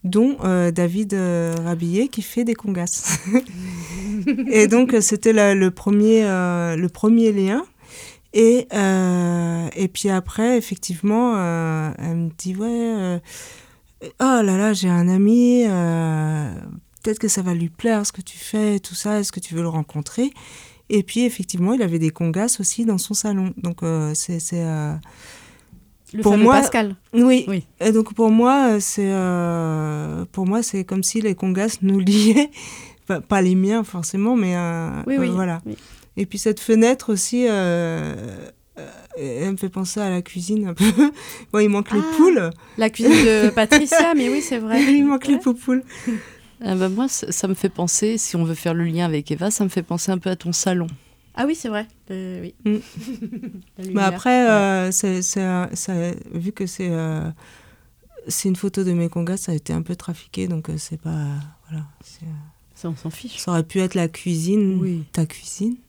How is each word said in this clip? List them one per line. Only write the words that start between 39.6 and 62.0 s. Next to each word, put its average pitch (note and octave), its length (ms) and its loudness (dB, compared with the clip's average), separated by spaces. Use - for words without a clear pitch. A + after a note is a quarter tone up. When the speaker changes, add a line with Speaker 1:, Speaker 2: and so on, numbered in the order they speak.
Speaker 1:
penser F#3+ 320 -6
à G3+ 80 -4
la F3+ 140 -2
cuisine F#3+ 460 -4
un F3 40 -6
peu. F#3 140 2
<laughs> - 320 -16
Bon, G#3 60 2
il G#3 100 6
manque G#3 240 0
les G#3 80 4
Speaker 2:
Ah, D#4 160 -2
Speaker 1:
poules. D4 340 6
Speaker 2:
la A3 100 2
cuisine A3+ 240 4
de A3 380 6
Speaker 1:
<laughs> - 40 -8
Speaker 2:
Patricia, D4+ 600 4
mais B3 160 2
oui, C#4 100 0
c'est - 160 -6
vrai. A3 340 2
Speaker 1:
Il C#4+ 140 6
manque C4+ 220 0
les C#4 80 4
Speaker 2:
Ouais. B3+ 60 0
Speaker 1:
poupoules. B3+ 420 0
Speaker 2:
<laughs> B3 60 -4
Speaker 3:
Ah F#3+ 120 -2
bah F#3 140 0
moi, A3+ 200 -2
ça, - 240 -6
ça F#3+ 160 -4
me F#3+ 60 0
fait G3 140 -2
penser, G#3+ 500 -2
si - 180 -6
on E3+ 80 2
veut E3 100 -2
faire E3 200 -4
le E3+ 100 0
lien E3+ 220 -2
avec D3+ 240 -4
Eva, E3 200 -2
ça G#3 140 -2
me G3 40 0
fait F3+ 140 -4
penser F3 300 -4
un F#3 60 -2
peu F#3+ 120 -4
à F#3 60 -4
ton F3 160 -8
salon. F3+ 340 -2
Speaker 2:
Ah A#3+ 120 -4
oui, D#4 100 0
c'est B3+ 120 -10
vrai. G#3+ 180 -6
Euh, F#3 320 -10
oui. F3 120 -14
Speaker 1:
Mm. G#3 120 2
Speaker 2:
<laughs> G#3+ 40 -4
La F#3+ 40 -14
Speaker 1:
Mais - 60 -12
Speaker 2:
lumière, G3 160 0
Speaker 1:
après, B3 400 2
Speaker 2:
ouais. A3+ 60 4
Speaker 1:
euh, G3 420 2
c'est, F#3 300 -2
c'est F#3+ 200 -4
un, F3+ 300 -2
c'est, F3 440 -4
vu E3+ 200 -6
que G3 140 -8
c'est, F3+ 240 -6
euh, D#3+ 380 -4
c'est - 200 -4
une F#3 80 0
photo F#3+ 280 -2
de F#3 80 0
mes E3+ 160 0
congas, E3+ 300 -4
ça - 140 -6
a - 20 0
été D#3 180 -6
un E3 100 -2
peu F3 140 -8
trafiqué, F3+ 500 -10
donc, D#3+ 240 -6
euh, D#3 80 -6
c'est D#3+ 220 -10
pas, D#3 260 -6
voilà, D#3 160 -10